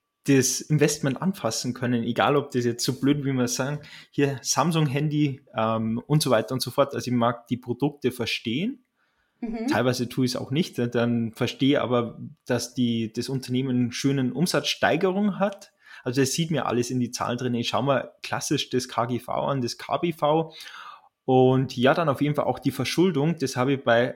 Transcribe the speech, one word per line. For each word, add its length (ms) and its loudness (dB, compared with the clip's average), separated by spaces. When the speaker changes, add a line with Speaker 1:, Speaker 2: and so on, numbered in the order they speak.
Speaker 1:
das 360 4
Investment 600 0
anfassen 520 -2
können, 300 -2
egal 340 2
ob 140 -2
das 120 0
jetzt 220 -2
so 140 -2
blöd, 260 2
wie 80 0
wir 160 0
sagen, 300 -4
hier 320 0
Samsung-Handy, 1000 0
ähm, 520 0
und 140 4
so 80 0
weiter 240 4
und 80 -2
so 100 -6
fort. 220 2
Also 160 -4
ich 60 0
mag 320 0
die 100 -2
Produkte 540 -2
verstehen. 760 -4
Speaker 2:
Mhm. 260 -6
Speaker 1:
Teilweise 400 0
tue 180 -2
ich's 120 -2
auch 140 -6
nicht, 260 -2
dann 560 0
verstehe 480 2
aber, 380 -2
dass 280 -4
die, 380 0
das 160 -6
Unternehmen 420 -4
einen 220 0
schönen 400 0
Umsatzsteigerung 1080 0
hat. 340 -6
Also 180 0
das 120 2
sieht 180 -2
mir 140 -2
alles 240 0
in 120 -2
die 100 -4
Zahlen 260 -4
drin. 180 -2
Ich 140 -2
schau 120 0
mal 320 0
klassisch 460 -2
das 180 -2
K 180 -2
G 140 -4
V 120 -12
an, 300 -2
das 160 -6
K 200 -4
B 160 -2
V. 400 0
Und 500 4
ja, 180 4
dann 140 0
auf 140 0
jeden 140 0
Fall 100 0
auch 140 -2
die 120 0
Verschuldung. 680 0
Das 180 -4
habe 160 2
ich 100 -4
bei 320 4